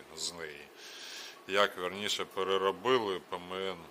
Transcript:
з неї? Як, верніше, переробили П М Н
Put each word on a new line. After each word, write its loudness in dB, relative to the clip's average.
з -4
неї? -10
Як, 4
верніше, 0
переробили 4
П -6
М -8
Н -2